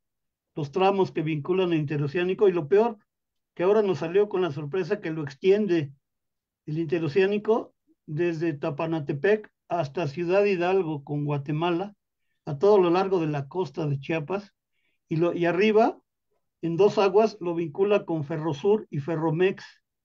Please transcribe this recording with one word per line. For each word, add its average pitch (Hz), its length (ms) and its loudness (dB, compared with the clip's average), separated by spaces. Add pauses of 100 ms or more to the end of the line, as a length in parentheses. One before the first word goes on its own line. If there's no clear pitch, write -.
(560)
los 143 160 -6
tramos 190 400 2
que 165 100 -4
vinculan 165 520 -2
el 160 60 2
interoceánico, 160 720 0
y 185 40 4
lo 151 140 -2
peor, 214 300 2 (560)
que - 100 -4
ahora 208 180 4
nos 185 180 0
salió 185 300 0
con 185 120 -2
la 170 100 -2
sorpresa 165 500 -4
que 165 100 -6
lo 160 120 -6
extiende 185 680 0 (760)
el 156 140 -6
interoceánico 190 960 0 (320)
desde 165 460 -2
Tapanatepec 160 1000 -2 (160)
hasta 170 400 -4
Ciudad 175 380 0
Hidalgo 175 580 0
con 147 220 -6
Guatemala, 160 680 -2 (520)
a 147 120 -8
todo 202 220 6
lo 175 100 4
largo 185 300 0
de 160 80 -2
la 143 200 -4
costa 180 380 -6
de 139 140 -2
Chiapas, 165 540 -6 (540)
y, 160 100 -4
lo, 170 160 2
y 170 120 -2
arriba, 214 540 2 (640)
en 165 160 -4
Dos 208 200 4
Aguas, 208 440 2
lo 170 140 -4
vincula 196 500 0
con 160 180 -4
Ferrosur 165 680 -2
y 151 100 -6
Ferromex, 165 680 -2 (400)